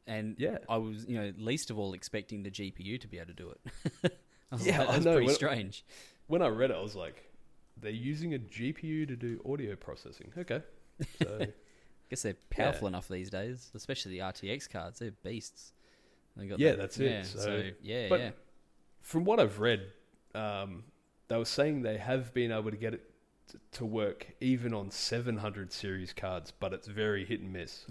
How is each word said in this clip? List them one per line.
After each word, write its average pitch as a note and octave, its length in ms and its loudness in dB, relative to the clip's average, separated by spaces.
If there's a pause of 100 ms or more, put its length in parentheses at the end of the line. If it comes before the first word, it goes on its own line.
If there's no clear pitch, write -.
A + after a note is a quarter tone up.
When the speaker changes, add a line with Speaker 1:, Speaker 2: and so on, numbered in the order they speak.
Speaker 1:
and G#2+ 320 -4
Speaker 2:
Yeah. A#2+ 200 0 (100)
Speaker 1:
I A2+ 80 2
was, A2 320 -4
you B2 100 -2
know, G#2 200 -2
least A#2 320 -2
of G#2+ 80 -4
all G2 160 -2
expecting G2+ 480 -6
the G2 80 -6
G F#2+ 200 -6
P F2+ 140 -10
U A2 140 -4
to A#2 100 -14
be F2+ 100 -12
able E2+ 100 -12
to E2+ 60 -14
do F2 160 -12
it. - 100 -16 (440)
<laughs> - 480 -4
I - 40 -2
was E3+ 100 0
Speaker 2:
Yeah, E3+ 140 8
Speaker 1:
like, C3 80 6
Speaker 2:
I B2 40 6
Speaker 1:
"That's C#3+ 140 6
Speaker 2:
know. E3 80 10
Speaker 1:
pretty B2 120 10
Speaker 2:
When, C#3 80 10
Speaker 1:
strange." B2 500 0 (440)
Speaker 2:
when E3 140 6
I D3 60 8
read A#2+ 220 6
it, F#2+ 60 0
I E2+ 40 -2
was G2+ 160 -4
like, E2+ 340 -8 (460)
"They're G#2+ 140 -6
using D3+ 440 -2
a C3 40 0
G A2+ 340 -4
P D#3+ 140 -8
U D#3 200 0
to C3 100 -4
do A#2+ 320 -4
audio C3 280 -2
processing." - 640 -14
Okay. D#3+ 240 -2 (600)
So G#2+ 300 -2
Speaker 1:
<laughs> - 580 -20
Guess - 120 -4
they're G2+ 140 -2 (140)
powerful B2 320 2
Speaker 2:
Yeah. G2+ 60 2
Speaker 1:
enough F2+ 200 -4
these F#2 220 -6
days, A#2 440 -6
especially G#2+ 380 -6
the F#2 80 -4
R F#2 120 -2
T G2 180 -6
X C#3 180 -4
cards. F2 300 -8
They're A#2 120 -6
beasts. - 600 -10 (640)
They G2+ 100 -8
got G2 120 -2
Speaker 2:
Yeah, D3 140 10
Speaker 1:
that, G2+ 60 0
Speaker 2:
that's G2 220 -4
it. C3 100 4
Speaker 1:
yeah, G#2+ 120 -2
Speaker 2:
So, F#2+ 160 -8
Speaker 1:
so, G#2 320 0 (120)
yeah, A2 260 -2
Speaker 2:
but B2 120 4
Speaker 1:
yeah. A#2+ 100 -4 (680)
Speaker 2:
from E3 240 0
what G#3+ 160 6
I've G2+ 200 4
read, G#2+ 260 4 (480)
um, G2+ 500 -4 (440)
they A2+ 100 2
were A#2 60 2
saying C#3+ 380 2
they G#2+ 140 0
have A#2+ 380 0
been A#2+ 180 4
able A2 180 0
to G#2+ 60 -2
get A2+ 180 -2
it - 140 -10 (420)
t-, - 80 -16 (140)
to A#2+ 140 -4
work G#2+ 400 0 (140)
even B2 340 4
on G2 160 -2
seven A#2 480 0
hundred G2+ 340 -4
series F#2+ 400 -4
cards, F#2 380 -4
but F#2+ 240 -4
it's F#2+ 140 -8
very G#2 360 0
hit G#2+ 160 -2
and F#2+ 120 -8
miss. - 380 -8